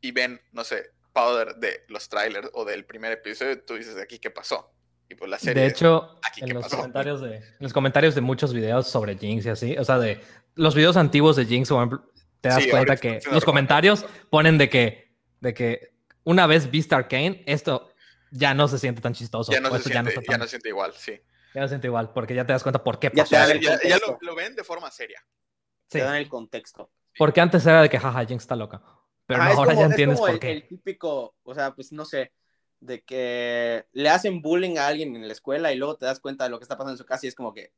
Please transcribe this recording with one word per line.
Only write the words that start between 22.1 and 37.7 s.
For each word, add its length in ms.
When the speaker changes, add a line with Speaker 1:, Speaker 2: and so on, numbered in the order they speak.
Speaker 2:
porque 240
ya 100
te 80
das 100
cuenta 200
por 160
qué 120
Speaker 3:
Ya 120
Speaker 2:
pasó 80
Speaker 3:
te 60
dan 140
Speaker 2:
eso. 60
Speaker 3:
el 40
Speaker 1:
Ya, 100
ya 60
Speaker 3:
contexto. 340
Speaker 1:
lo, 100
lo 140
ven 200
de 100
forma 260
seria. 320
Speaker 2:
Sí. 120
Speaker 3:
Te 40
dan 120
el 120
contexto. 640
Speaker 2:
Porque 240
antes 240
era 160
de 80
que, 100
"Jaja, 260
Jinx 180
está 120
loca". 260
Pero 120
Speaker 3:
Ajá, 100
Speaker 2:
no, 40
Speaker 3:
es 60
Speaker 2:
ahora 140
Speaker 3:
como, 80
Speaker 2:
ya 40
Speaker 3:
es 60
Speaker 2:
entiendes 280
Speaker 3:
como 80
Speaker 2:
por 80
Speaker 3:
el, 60
Speaker 2:
qué. 100
Speaker 3:
el 160
típico, 760
o 120
sea, 180
pues, 180
no 140
sé, 260
de 220
que 880
le 160
hacen 340
bullying 340
a 80
alguien 300
en 100
la 80
escuela 400
y 40
luego 200
te 80
das 140
cuenta 240
de 80
lo 80
que 40
está 140
pasando 140
en 80
su 60
casa 200
y 40
es 60
como 180
que 240